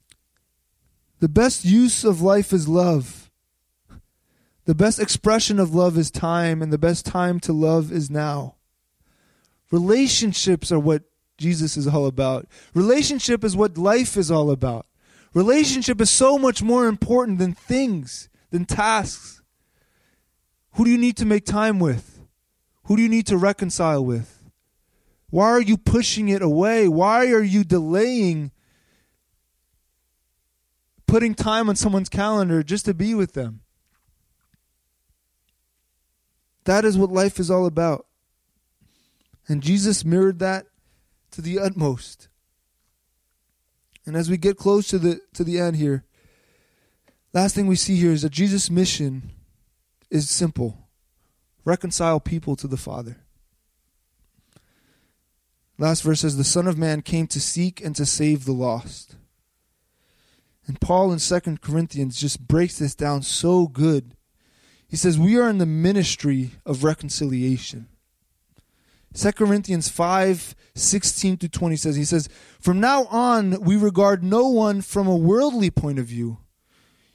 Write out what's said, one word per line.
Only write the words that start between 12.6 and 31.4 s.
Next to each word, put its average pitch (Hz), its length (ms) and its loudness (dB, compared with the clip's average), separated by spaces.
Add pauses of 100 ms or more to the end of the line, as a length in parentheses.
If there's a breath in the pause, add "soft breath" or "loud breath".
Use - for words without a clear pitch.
Relationship 240 680 2
is 202 120 0
what 196 220 0
life 208 400 2
is 165 140 0
all 151 180 2
about. 127 380 -4 (460 soft breath)
Relationship 254 680 2
is 214 80 2
so 269 300 4
much 262 240 0
more 240 240 2
important 226 500 0
than 180 160 0
things, 220 720 -4 (220)
than 175 160 -4
tasks. - 760 -4 (1300)
Who 226 120 2
do 240 40 2
you 240 80 4
need 240 200 0
to 240 80 -4
make 208 200 2
time 208 340 0
with? 135 420 -2 (640)
Who 202 100 2
do 226 80 4
you 233 60 2
need 226 180 0
to 196 100 2
reconcile 175 680 0
with? 120 380 -6 (880)
Why 190 200 4
are 240 120 4
you 214 160 2
pushing 214 520 0
it 196 120 2
away? 190 460 2
Why 202 400 4
are 226 160 4
you 202 200 2
delaying 175 880 0 (2500)
putting 226 300 2
time 220 340 -2